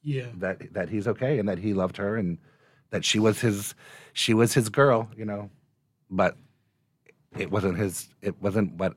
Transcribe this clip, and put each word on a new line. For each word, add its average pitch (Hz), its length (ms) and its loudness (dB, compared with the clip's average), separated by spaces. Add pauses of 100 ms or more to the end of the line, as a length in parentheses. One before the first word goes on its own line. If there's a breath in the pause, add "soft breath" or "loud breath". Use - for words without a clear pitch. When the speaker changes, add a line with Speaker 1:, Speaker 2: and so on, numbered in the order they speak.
Speaker 1:
Yeah. 135 240 -4 (120)
Speaker 2:
that, 95 340 -6
that 92 160 -4
he's 104 180 -2
okay 123 320 0
and 101 100 0
that 92 100 -2
he 104 160 -2
loved 92 240 0
her 101 180 -2
and 87 220 -2 (520 soft breath)
that - 140 -4
she - 140 2
was 107 220 4
his, 104 340 -2 (380 loud breath)
she - 220 0
was 113 200 4
his 113 140 4
girl, 117 480 4
you 110 80 -10
know, 104 260 -8 (600)
but 92 260 2 (1000)
it 87 140 -4
wasn't 95 260 0
his, 98 320 -4 (140)
it 101 180 -6
wasn't 101 340 0
what 90 220 -2